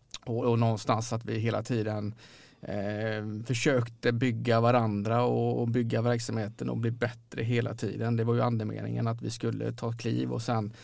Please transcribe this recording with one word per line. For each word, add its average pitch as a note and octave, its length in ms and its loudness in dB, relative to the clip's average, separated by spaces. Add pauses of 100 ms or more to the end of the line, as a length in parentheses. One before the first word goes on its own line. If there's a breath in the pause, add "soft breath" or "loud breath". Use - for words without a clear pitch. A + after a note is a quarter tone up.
(240)
och, A#2+ 200 -2
och A#2 140 4
någonstans A2+ 540 2
att A2+ 120 -2
vi A2+ 140 -4
hela A2 240 0
tiden, G#2+ 520 -2 (480 loud breath)
ehm, G#2+ 800 -4
försökte B2 680 0
bygga A#2 480 2
varandra A2+ 640 4
och, A#2+ 360 2
och A#2+ 80 0
bygga A2+ 340 2
verksamheten A#2 680 0
och A#2+ 60 -2
bli A#2 140 0
bättre A#2 520 -6
hela A2+ 320 0
tiden. A2+ 420 -2
Det A2+ 80 2
var A#2 100 2
ju A#2+ 80 2
andemeningen A2+ 640 -2
att A2+ 160 -2
vi A#2+ 80 -4
skulle A2+ 420 -2
ta A#2 200 -4
kliv, B2 400 -2
och A#2 100 -2
sen, A2 300 -2 (120)